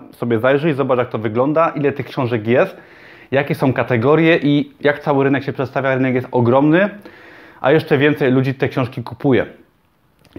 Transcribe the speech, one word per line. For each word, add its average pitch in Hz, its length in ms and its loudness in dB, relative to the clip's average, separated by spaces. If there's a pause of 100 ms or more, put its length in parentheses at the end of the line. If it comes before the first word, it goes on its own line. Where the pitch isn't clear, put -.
(120)
sobie 117 280 -2
zajrzyj, 139 340 2
zobacz, 127 260 0
jak 120 100 -4
to 120 80 -6
wygląda, 131 520 0
ile 143 220 -2
tych 139 140 -8
książek 117 420 -4
jest, 131 300 2 (540)
jakie 143 240 -2
są 135 180 0
kategorie 143 640 2
i 143 340 0 (100)
jak 143 180 0
cały 139 240 0
rynek 135 200 0
się 127 100 -6
przedstawia. 131 420 -4
Rynek 131 200 0
jest 123 160 -4
ogromny, 143 580 2 (720)
a 135 100 2
jeszcze 156 260 2
więcej 143 340 2
ludzi 131 220 0
te 135 160 -4
książki 123 340 -4
kupuje. 120 420 0 (920)